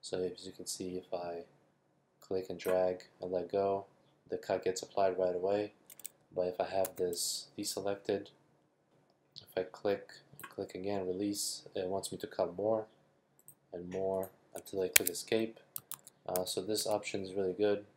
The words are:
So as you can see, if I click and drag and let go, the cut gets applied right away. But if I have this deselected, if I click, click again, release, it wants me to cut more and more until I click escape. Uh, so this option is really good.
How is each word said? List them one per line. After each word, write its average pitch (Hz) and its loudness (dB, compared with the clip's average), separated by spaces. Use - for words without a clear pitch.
So 92 -2
as 90 -4
you 92 -12
can 90 -14
see, 92 -4
if 92 -8
I 87 -4
click 95 -2
and 87 -6
drag 92 2
and 92 -4
let 90 0
go, 98 2
the 92 -2
cut 95 0
gets 92 2
applied 95 2
right 90 4
away. 101 2
But 90 2
if 90 -2
I 92 4
have 95 2
this - -2
deselected, 101 -2
if - -6
I 92 0
click, - -2
click - -8
again, 95 0
release, 101 -2
it 92 0
wants 95 0
me 95 -6
to 87 -6
cut 87 0
more 107 4
and 90 -8
more 95 0
until 98 -4
I 92 2
click 92 6
escape. 113 0
Uh, 92 0
so - -2
this 104 0
option 104 0
is 95 -8
really 95 2
good. 104 4